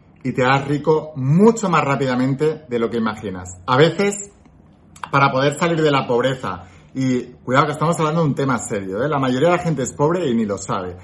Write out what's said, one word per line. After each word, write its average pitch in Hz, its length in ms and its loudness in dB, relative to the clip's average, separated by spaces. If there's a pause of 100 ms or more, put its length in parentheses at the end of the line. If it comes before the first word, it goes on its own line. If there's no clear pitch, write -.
(260)
y 123 80 -4
te 127 100 0
harás 135 240 2
rico 151 480 0
mucho 185 540 4
más 151 160 2
rápidamente 139 840 0
de 120 120 -4
lo 113 100 0
que 117 80 -4
imaginas. 107 680 -6
A 127 120 0
veces, 185 520 0 (800)
para 143 220 2
poder 143 260 0
salir 165 240 0
de 156 80 4
la 135 160 2
pobreza, 117 600 -2 (280)
y 131 340 -2 (180)
cuidado 135 220 2
que 147 40 -2
estamos 160 260 -2
hablando 160 220 0
de 165 80 2
un 127 80 0
tema 135 220 0
serio, 98 440 -6
¿eh? 139 60 -2
La 151 120 -2
mayoría 131 320 2
de 180 40 2
la 170 80 -2
gente 151 200 -2
es 117 100 -8
pobre 165 340 0
y 120 80 0
ni 113 80 2
lo 101 140 -4
sabe. 95 460 -6